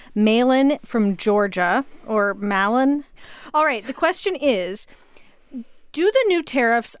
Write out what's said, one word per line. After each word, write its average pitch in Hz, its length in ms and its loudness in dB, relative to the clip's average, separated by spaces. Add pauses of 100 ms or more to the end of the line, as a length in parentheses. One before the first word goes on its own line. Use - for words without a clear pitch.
(140)
Malin 254 720 4
from 202 320 0
Georgia, 202 680 0 (200)
or 202 300 -2
Malin. 214 680 0 (500)
All 302 120 2
right, 226 200 -2
the 254 80 -8
question 349 420 -2
is, 208 500 -2 (1080)
do 359 180 2
the 523 160 2
new 349 160 2
tariffs 233 580 -2